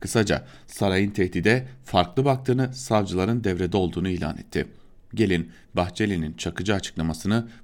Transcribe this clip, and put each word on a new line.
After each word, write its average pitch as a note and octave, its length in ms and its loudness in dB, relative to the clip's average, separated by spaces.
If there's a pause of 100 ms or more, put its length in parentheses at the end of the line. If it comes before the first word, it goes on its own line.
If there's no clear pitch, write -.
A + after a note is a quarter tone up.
Kısaca F#2+ 460 0 (200)
sarayın G2+ 440 0
tehdide G#2 580 2 (160)
farklı F#2+ 400 2
baktığını, C3 500 0
savcıların G#2 680 0
devrede F#2 320 0
olduğunu F2+ 320 0
ilan F2 300 -4
etti. - 280 -4 (480)
Gelin F#2 360 2 (240)
Bahçeli'nin F2 580 0
Çakıcı F#2+ 420 -2
açıklamasını F#2+ 720 -2 (160)